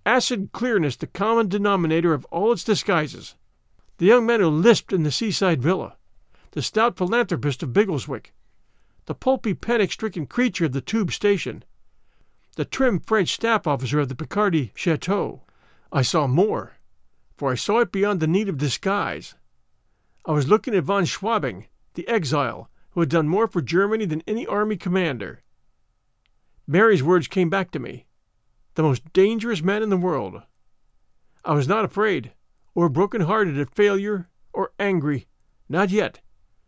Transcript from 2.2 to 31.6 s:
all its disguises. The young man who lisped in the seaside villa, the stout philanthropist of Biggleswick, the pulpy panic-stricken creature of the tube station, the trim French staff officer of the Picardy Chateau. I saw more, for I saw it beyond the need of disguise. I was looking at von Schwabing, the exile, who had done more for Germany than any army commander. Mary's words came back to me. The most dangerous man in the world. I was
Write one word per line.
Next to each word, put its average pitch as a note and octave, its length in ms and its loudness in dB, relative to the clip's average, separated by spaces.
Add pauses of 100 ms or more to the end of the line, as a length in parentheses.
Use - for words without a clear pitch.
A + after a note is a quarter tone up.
all G#3 260 0
its A3+ 120 -2
disguises. D#3+ 720 -2 (640)
The E3+ 80 0
young A3+ 220 6
man A#3 140 2
who E3+ 80 4
lisped F3+ 440 4
in F3+ 80 2
the D3+ 100 0
seaside F3+ 500 0
villa, D3+ 360 -2 (540)
the D3+ 100 -6
stout G#3+ 360 0
philanthropist F3+ 680 0
of B2 100 -6
Biggleswick, C#3+ 580 0 (760)
the - 80 -6
pulpy B3+ 400 0
panic-stricken G#3+ 720 -2
creature A#3 380 0
of C#3+ 60 0
the C3+ 100 -2
tube G#3+ 300 -2
station, - 520 -2 (920)
the D3 100 -4
trim B3 340 0
French G#3+ 340 0
staff A3+ 340 -2
officer C3+ 320 0
of C#3 100 -2
the B2+ 60 -8
Picardy E3 600 -2
Chateau. E3+ 680 -2 (480)
I C#3 100 2
saw C#3+ 260 2
more, D#3 500 0 (600)
for C#3 140 -2
I B2+ 40 0
saw G#3+ 240 0
it A3+ 120 0
beyond G3+ 280 0
the D#3 80 0
need G3 220 0
of D#3 80 -4
disguise. C#3 800 -4 (880)
I E3 60 -4
was D3 160 0
looking A3 260 2
at F3+ 100 2
von F#3 220 0
Schwabing, C#3+ 600 -4 (260)
the - 140 -10
exile, D3 640 -2 (220)
who E3+ 100 -2
had D#3 80 0
done D#3 180 2
more G#3 200 2
for F3+ 140 -2
Germany G3+ 440 0
than D#3 200 -4
any A3+ 220 -4
army G#3 300 -2
commander. D3+ 640 -4 (1200)
Mary's F#3 380 4
words E3+ 240 2
came F3+ 220 0
back F#3+ 220 -2
to D#3 80 -6
me. - 280 -12 (680)
The D#3 80 0
most C#3 300 0
dangerous G#3+ 480 2
man G3+ 220 0
in G#3+ 60 -2
the F#3+ 80 2
world. B2 440 -4 (1000)
I D#3+ 100 0
was C#3+ 140 2